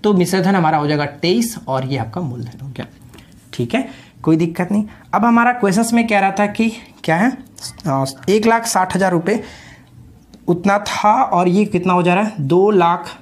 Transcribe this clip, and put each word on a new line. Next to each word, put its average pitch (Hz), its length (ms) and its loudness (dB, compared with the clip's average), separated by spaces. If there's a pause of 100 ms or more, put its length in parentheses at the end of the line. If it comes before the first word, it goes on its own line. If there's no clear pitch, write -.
तो 208 100 4
मिश्रधन 185 420 2
हमारा 156 220 2
हो 147 100 0
जाएगा 147 180 0 (120)
तेईस 226 400 0 (100)
और 131 180 -4
ये 135 120 -4
आपका 117 240 -6
मूलधन 120 400 -10
हो 135 80 -14
गया, - 160 -12 (680)
ठीक 120 220 -4
है, 269 120 -2 (360)
कोई 160 140 4
दिक्कत 175 340 -2
नहीं। 208 140 0 (280)
अब 202 120 2
हमारा 233 280 4
क्वेश्चंस 226 400 0
में 233 140 2
कह 208 120 2
रहा 196 120 2
था 208 160 0
कि 220 240 -2 (320)
क्या 160 120 2
है, 175 160 2 (560)
आ, 135 180 0 (240)
एक 214 160 2
लाख 226 220 2
साठ 185 280 0
हज़ार 185 160 2
रुपये 180 320 -2 (1040)
उतना 185 320 0
था 208 340 0
और 185 340 2
ये 190 180 2
कितना 185 280 0
हो 180 100 2
जा 180 100 2
रहा 202 100 2
है, 214 160 -4
दो 175 320 2
लाख 175 400 2 (100)